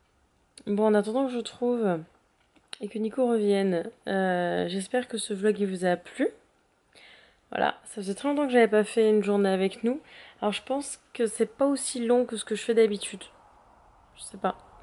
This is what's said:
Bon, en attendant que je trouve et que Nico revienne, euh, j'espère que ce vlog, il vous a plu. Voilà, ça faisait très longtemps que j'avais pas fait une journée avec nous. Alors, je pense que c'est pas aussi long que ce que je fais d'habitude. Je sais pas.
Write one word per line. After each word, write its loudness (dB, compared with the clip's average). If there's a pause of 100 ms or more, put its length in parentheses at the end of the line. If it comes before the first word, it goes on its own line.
(680)
Bon, 0
en 4
attendant 0
que -8
je -4
trouve -2 (840)
et -8
que -10
Nico -2
revienne, 2 (180)
euh, 0
j'espère -4
que -8
ce -8
vlog, 0
il 0
vous -4
a 2
plu. -4 (1200)
Voilà, 0 (100)
ça -20
faisait -6
très -6
longtemps 0
que -6
j'avais 6
pas 4
fait 2
une 4
journée 2
avec 0
nous. -2 (400)
Alors, 0
je -6
pense -6 (140)
que -2
c'est -2
pas -2
aussi -2
long 4
que -6
ce -8
que -6
je -4
fais 0
d'habitude. 2 (960)
Je -18
sais -16
pas. -4 (260)